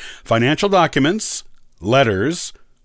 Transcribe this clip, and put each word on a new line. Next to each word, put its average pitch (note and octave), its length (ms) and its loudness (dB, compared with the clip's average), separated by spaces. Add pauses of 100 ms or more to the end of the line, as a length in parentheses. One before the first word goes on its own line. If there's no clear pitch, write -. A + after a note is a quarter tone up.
(240)
financial C3 460 0
documents, F3 760 0 (360)
letters, A#2+ 720 0 (340)